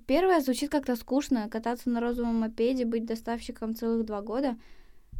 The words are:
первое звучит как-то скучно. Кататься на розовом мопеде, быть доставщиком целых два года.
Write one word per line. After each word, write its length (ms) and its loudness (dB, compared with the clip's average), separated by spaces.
первое 340 6
звучит 300 0
как-то 240 0
скучно. 540 0
Кататься 400 -4
на 100 0
розовом 400 0
мопеде, 460 2
быть 200 -2
доставщиком 680 -6
целых 300 0
два 160 -6
года. 360 -2